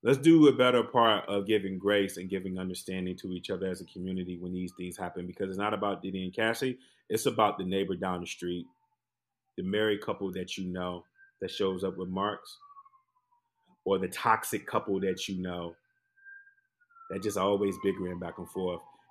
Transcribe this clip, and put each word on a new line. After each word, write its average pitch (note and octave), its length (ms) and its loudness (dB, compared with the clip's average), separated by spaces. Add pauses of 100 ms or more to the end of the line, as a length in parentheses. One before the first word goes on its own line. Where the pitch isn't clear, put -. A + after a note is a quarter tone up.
Let's C3 160 4
do D#3 300 10
a C3+ 40 8
better B2 300 6
part A2+ 460 4
of G2 180 0
giving G2 320 2
grace G2 380 2
and F#2 120 -10
giving F#2 300 -4
understanding F#2 600 -6
to F#2 140 -8
each F2+ 180 -8
other F#2+ 180 -4
as F2+ 120 -6
a F2 60 -14
community F#2 500 -6
when F2+ 160 -8
these F2+ 240 -6
things F2+ 220 -12
happen, F2+ 280 -8
because F#2+ 220 -8
it's F#2+ 100 -6
not G#2 140 0
about G2 300 -2
Diddy F#2+ 220 -6
and F#2 100 -8
Cassie. A#2 440 -2 (300)
It's A2 160 -2
about A2 320 2
the F#2+ 80 -6
neighbor F#2+ 300 -2
down F2+ 260 -4
the F2 60 -10
street, F2 400 -6 (920)
the F#2 60 -6
married G#2 400 2
couple G2 300 0
that F2+ 260 -6
you F#2+ 80 -4
know F2+ 380 -4 (360)
that F#2+ 100 -4
shows F#2+ 340 0
up F#2 120 -2
with F#2 120 -6
marks, G2 500 -4 (1300)
or F#2+ 140 2
the F#2 100 -2
toxic A2 580 -2
couple G2+ 340 -2
that F#2 280 -4
you F#2 140 -4
know F2 320 -6 (1400)
that F#2+ 120 -8
just G#2 140 -2
always G2 460 2
bickering F#2 360 -2
back E2+ 200 -10
and F2 100 -12
forth. F2+ 320 -4 (300)